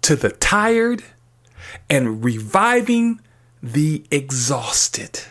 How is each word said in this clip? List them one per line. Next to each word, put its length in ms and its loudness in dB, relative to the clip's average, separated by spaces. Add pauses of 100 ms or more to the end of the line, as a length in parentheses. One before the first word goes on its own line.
to 140 2
the 140 0
tired 720 0 (840)
and 340 0
reviving 960 2 (400)
the 500 0
exhausted. 1200 -2